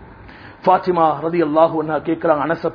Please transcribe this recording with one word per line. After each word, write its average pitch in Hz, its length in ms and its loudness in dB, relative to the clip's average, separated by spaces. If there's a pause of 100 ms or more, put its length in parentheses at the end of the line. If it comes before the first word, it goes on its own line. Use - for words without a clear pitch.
(680)
ஃபாத்திமா 180 560 2
ரலியல்லாஹு 160 600 2
அன்ஹா 156 200 -4
கேக்குறாங்க, 160 420 -2
அனஸ 165 300 -4